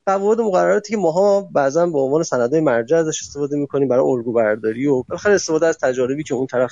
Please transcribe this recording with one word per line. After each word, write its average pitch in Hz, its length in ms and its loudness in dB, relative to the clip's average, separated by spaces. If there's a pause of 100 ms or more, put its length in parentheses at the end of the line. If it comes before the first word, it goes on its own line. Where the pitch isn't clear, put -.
قواعد 196 340 2
و 233 40 0
مقرراتی 190 480 0
که 226 40 0
ماها 196 560 2
بعضاً 147 340 2
به 160 120 -2
عنوان 139 240 0
سندهای 131 380 0
مرجع 127 360 2
ازش 160 260 -2
استفاده 143 340 -6
می‌کنیم 139 320 -2
برای 123 160 2
الگو 123 280 -2
برداری 110 540 0
و 131 160 2
بالاخره 202 320 -2
استفاده 165 320 0
از 160 120 0
تجاربی 131 440 -2
که 151 120 -6
اون 131 120 -2
طرف 123 260 -2